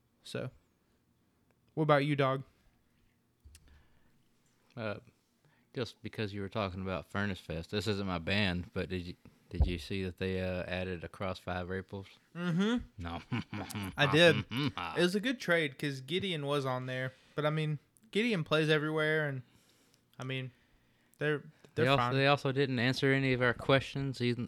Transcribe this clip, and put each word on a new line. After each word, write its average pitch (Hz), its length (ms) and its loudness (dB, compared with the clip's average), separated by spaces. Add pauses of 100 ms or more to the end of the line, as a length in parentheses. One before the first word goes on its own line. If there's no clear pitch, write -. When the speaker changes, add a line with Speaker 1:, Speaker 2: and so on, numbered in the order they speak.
(240)
Speaker 1:
So, 127 260 -6 (1200)
what 156 100 0
about 147 220 6
you, 147 100 2
dog? 135 280 0 (2250)
Speaker 2:
Uh, 110 200 -6 (800)
just - 300 -8
because 107 300 -6
you 101 80 -6
were 98 80 -6
talking 95 320 -2
about 92 300 -4
Furnace 101 280 -2
Fest, 82 320 -8
this 104 160 -2
isn't 101 200 0
my 90 120 -2
band, 90 540 0
but 90 160 -4
did 90 180 -4
you, 87 60 -10 (360)
did 85 160 0
you 87 120 0
see 95 260 -6
that 92 160 -6
they, 95 220 -2
uh, 92 220 -4
added 90 400 -6
Across 92 360 -8
Five 90 320 -6
Aprils? 95 360 -8 (280)
Speaker 1:
Mm-hmm. 180 420 0 (200)
Speaker 2:
No. 85 220 -8 (400)
<laughs> 95 380 -8
Speaker 1:
I 143 140 2
did. 156 380 6
Speaker 2:
<laughs> 104 480 -4
Speaker 1:
It 160 40 2
was 180 140 2
a 208 40 -2
good 240 200 -2
trade 165 400 0
'cause 139 220 -4
Gideon 165 440 -4
was 143 200 0
on 127 200 -4
there, 127 280 -6 (220)
but 147 100 0
I 151 40 2
mean, 156 300 0 (320)
Gideon 208 320 2
plays 156 260 4
everywhere, 156 580 2
and 131 140 -4 (800)
I 127 40 -10
mean, 131 280 -6 (680)
they're, 147 220 0 (340)
they're 151 100 4
Speaker 2:
They - 40 6
also, 139 120 6
Speaker 1:
fine. 123 140 2
Speaker 2:
they 135 120 4
also 143 240 4
didn't 131 280 0
answer 131 320 4
any 135 220 4
of 123 80 0
our 123 120 4
questions, 139 680 0
even, 120 260 0